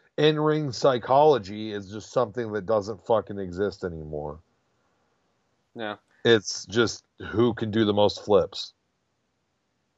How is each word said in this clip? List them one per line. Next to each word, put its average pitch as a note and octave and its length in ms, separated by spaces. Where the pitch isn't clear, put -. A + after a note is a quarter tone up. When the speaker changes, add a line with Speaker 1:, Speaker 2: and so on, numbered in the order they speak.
Speaker 1:
in-ring D3+ 540
psychology A#2+ 1000
is G2+ 200
just G#2 200
something A2+ 420
that G2+ 120
doesn't G#2+ 400
fucking G#2 320
exist F#2+ 460
anymore. D2+ 560
Speaker 2:
Yeah. G#2 200
Speaker 1:
It's A2+ 440
just G#2+ 360
who A2+ 220
can A2+ 160
do A2 140
the G#2 80
most G2+ 320
flips. - 480